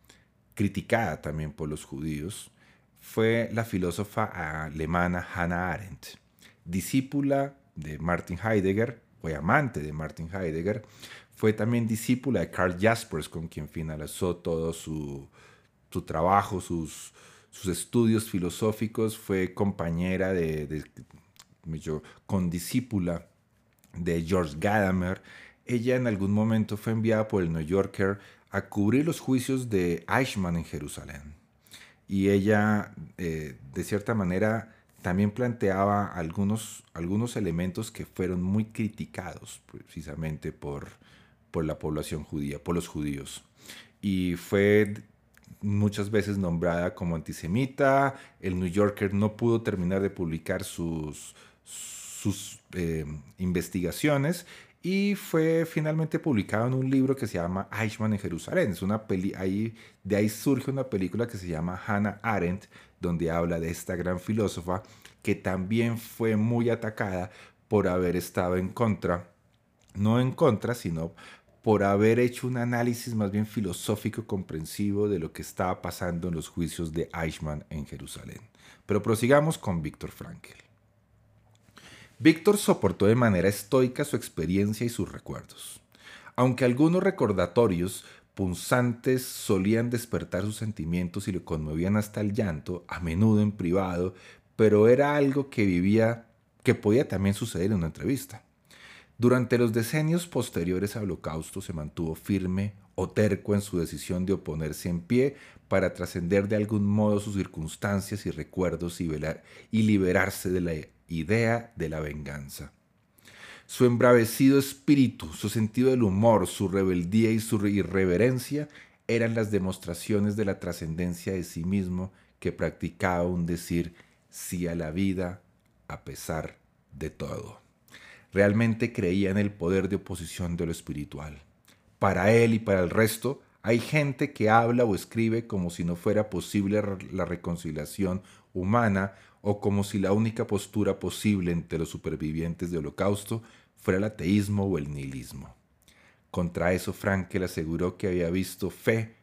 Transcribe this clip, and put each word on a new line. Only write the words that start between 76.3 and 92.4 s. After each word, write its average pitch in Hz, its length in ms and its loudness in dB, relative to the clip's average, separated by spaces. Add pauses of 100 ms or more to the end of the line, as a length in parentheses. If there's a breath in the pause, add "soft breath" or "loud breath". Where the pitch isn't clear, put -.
los 78 140 -6
juicios 82 420 -4
de 80 220 -4
Eichmann 78 560 -6
en 76 160 -8
Jerusalén. - 560 -14 (440 loud breath)
Pero 104 160 0
prosigamos 135 560 4
con 85 240 -4
Viktor 76 300 -10
Frankl. - 500 -18 (1600 loud breath)
Víctor 165 380 6
soportó 101 480 2
de 110 100 8
manera 101 320 4
estoica 127 560 2
su 120 140 -4
experiencia 101 680 0
y 117 40 -2
sus 95 200 -6
recuerdos. - 720 -16 (540 loud breath)
Aunque 127 300 2
algunos 156 360 4
recordatorios 101 1000 2 (300 loud breath)
punzantes 123 920 0
solían 113 640 0
despertar 101 520 -4
sus 107 160 -6
sentimientos 90 720 -4
y - 20 -2
lo 87 140 -6
conmovían 80 500 -2
hasta 107 240 -2
el 104 140 -2
llanto, 90 560 -4